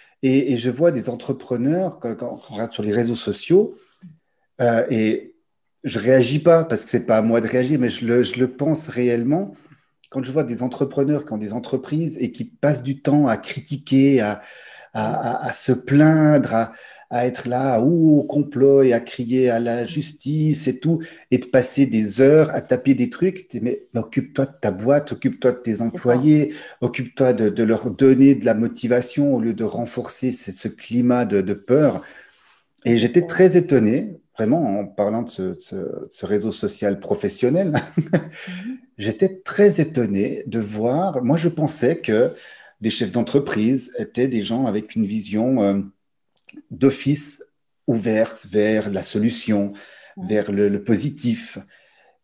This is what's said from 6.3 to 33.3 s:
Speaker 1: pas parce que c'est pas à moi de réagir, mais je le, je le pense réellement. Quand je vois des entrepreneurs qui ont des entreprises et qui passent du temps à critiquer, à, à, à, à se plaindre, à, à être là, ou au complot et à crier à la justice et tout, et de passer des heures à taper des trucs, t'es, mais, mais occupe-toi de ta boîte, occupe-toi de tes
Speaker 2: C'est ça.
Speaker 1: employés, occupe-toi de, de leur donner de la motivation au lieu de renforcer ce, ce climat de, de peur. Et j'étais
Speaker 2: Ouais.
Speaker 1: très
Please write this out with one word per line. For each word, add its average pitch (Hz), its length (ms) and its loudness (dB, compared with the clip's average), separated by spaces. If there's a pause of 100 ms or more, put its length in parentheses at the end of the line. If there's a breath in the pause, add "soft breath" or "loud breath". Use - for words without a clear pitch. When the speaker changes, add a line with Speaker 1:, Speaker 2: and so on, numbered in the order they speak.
Speaker 1:
pas 165 240 4
parce 120 220 -4
que - 40 -8
c'est 117 160 0
pas 110 120 2
à 110 40 4
moi 113 200 2
de 110 60 -4
réagir, 127 320 0
mais 123 100 0
je 113 160 -6
le, 120 180 2
je - 160 -4
le 127 160 0
pense 143 320 -2
réellement. 123 680 -2 (560 soft breath)
Quand 131 140 -8
je 135 80 -10
vois 156 120 0
des 120 200 -6
entrepreneurs 139 640 -2
qui - 80 -10
ont 110 40 -6
des 107 160 -8
entreprises 135 680 -6
et 123 100 -4
qui - 140 -10
passent 139 380 -2
du 135 180 -6
temps 143 260 4
à 113 100 0
critiquer, 135 840 2
à, 104 200 -2 (520 loud breath)
à, 110 200 -4 (300)
à, - 40 -6
à - 60 -6
se - 200 -2
plaindre, 151 800 4
à, 113 200 0 (360 loud breath)
à 123 180 0
être 123 200 -6
là, 123 340 0
ou 156 380 6
au 135 40 2
complot 139 600 4
et 127 100 6
à 117 60 2
crier 123 500 0
à 117 100 0
la 120 260 -2
justice 151 800 -2
et - 120 -4
tout, 165 220 0 (300 loud breath)
et 127 60 4
de 127 80 -4
passer 135 400 2
des 110 360 0
heures 151 340 6
à - 60 -4
taper 127 340 0
des 120 140 -2
trucs, - 400 -4
t'es, 120 100 -8
mais, 117 340 -4
mais 120 80 -4
occupe-toi - 460 -4
de - 140 -20
ta 107 100 -2
boîte, 135 400 0
occupe-toi - 400 -2
de 123 60 -10
tes - 140 -6
Speaker 2:
C'est 104 60 -4
ça. 117 80 -4
Speaker 1:
employés, 139 680 2 (280 loud breath)
occupe-toi 123 520 0
de, 110 160 0
de 107 140 -2
leur 110 280 0
donner 135 440 6
de 110 100 -6
la 113 100 4
motivation 120 800 0
au 113 60 -2
lieu 113 120 -2
de 107 100 -6
renforcer 120 680 -6
ce, 127 200 -8
ce - 160 -10
climat 123 580 0
de, 101 160 0
de 98 120 -4
peur. 123 500 2 (840 loud breath)
Et 117 120 4
j'étais 120 240 4
Speaker 2:
Ouais. 170 60 -4
Speaker 1:
très 185 300 4